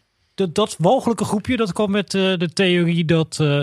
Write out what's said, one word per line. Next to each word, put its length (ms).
dat, 200
dat 240
walgelijke 460
groepje, 320
dat 160
kwam 180
met, 220
eh, 240
de 160
theorie 520
dat, 340
eh, 80